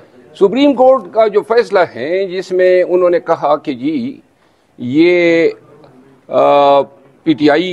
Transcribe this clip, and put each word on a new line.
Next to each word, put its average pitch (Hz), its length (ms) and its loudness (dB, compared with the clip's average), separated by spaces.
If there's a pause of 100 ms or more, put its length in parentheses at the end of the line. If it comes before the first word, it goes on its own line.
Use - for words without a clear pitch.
(360)
सुप्रीम 262 380 2
कोर्ट 254 400 2
का 220 140 2
जो 202 140 -2
फैसला 202 440 0
है, 165 420 -6
जिसमें 185 560 0
उन्होंने 175 380 0
कहा 151 340 -2
कि 147 180 -8
जी 131 480 -8 (560)
ये, 165 720 2
आ, - 1300 -2 (460)
पीटीआई 156 460 0